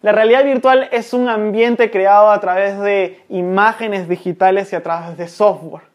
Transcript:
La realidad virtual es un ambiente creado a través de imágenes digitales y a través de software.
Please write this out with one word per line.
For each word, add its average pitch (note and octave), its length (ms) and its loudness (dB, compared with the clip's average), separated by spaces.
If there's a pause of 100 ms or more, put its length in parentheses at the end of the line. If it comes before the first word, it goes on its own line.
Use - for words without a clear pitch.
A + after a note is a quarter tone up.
La G#3 100 2
realidad A3+ 320 4
virtual C4 480 2
es A#3 200 -4
un B3 160 -2
ambiente A3+ 600 0
creado G#3 400 4
a G#3 80 2
través G3 400 -2
de G3+ 500 -2
imágenes F#3+ 800 -2
digitales F#3+ 640 -2
y F#3 40 -6
a E3+ 80 -8
través E3 340 -8
de E3+ 80 -10
software. E3 560 -4 (120)